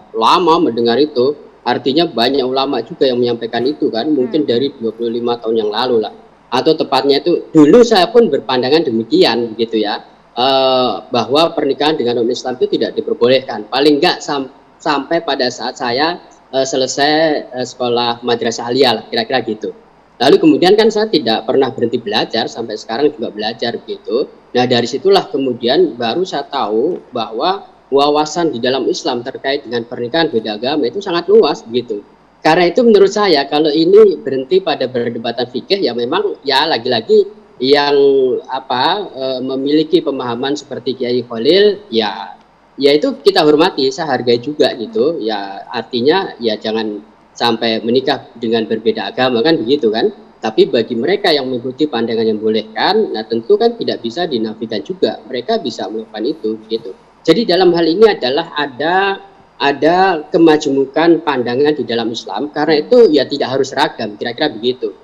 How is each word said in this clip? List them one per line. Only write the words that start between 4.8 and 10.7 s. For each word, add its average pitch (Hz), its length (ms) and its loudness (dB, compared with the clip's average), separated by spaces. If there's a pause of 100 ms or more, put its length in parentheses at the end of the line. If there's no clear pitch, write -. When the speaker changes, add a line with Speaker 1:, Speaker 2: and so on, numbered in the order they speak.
Speaker 1:
puluh 117 220 -4
lima 120 240 -4
tahun 113 240 -2
yang 104 80 -2
lalu 113 340 0
lah. 95 80 -8 (380)
Atau 131 240 2
tepatnya 139 480 0
itu - 320 -2
dulu 165 320 8
saya 196 240 4
pun 233 180 2
berpandangan 131 540 0
demikian 113 760 0
gitu 113 220 -2
ya, 107 260 -4 (320)
eh, 131 560 2 (160)